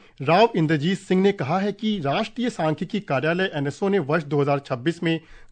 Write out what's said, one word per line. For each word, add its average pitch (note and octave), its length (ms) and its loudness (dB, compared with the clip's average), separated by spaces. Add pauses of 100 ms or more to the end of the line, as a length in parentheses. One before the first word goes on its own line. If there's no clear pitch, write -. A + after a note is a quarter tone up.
(220)
राव F3 340 6
इंद्रजीत D#3+ 440 2
सिंह F#3 220 0
ने G3 100 4
कहा E3+ 280 -2
है G3+ 120 -2
कि G#3+ 280 -4
राष्ट्रीय G3+ 500 -2
सांख्यिकी E3 520 -2
कार्यालय E3 540 -2
एनएसओ C#3+ 340 -2
ने G3+ 120 2
वर्ष D3+ 220 0
दो C#3+ 180 0
हज़ार C#3+ 180 2
छब्बीस C#3 440 -6
में E3 160 0 (320)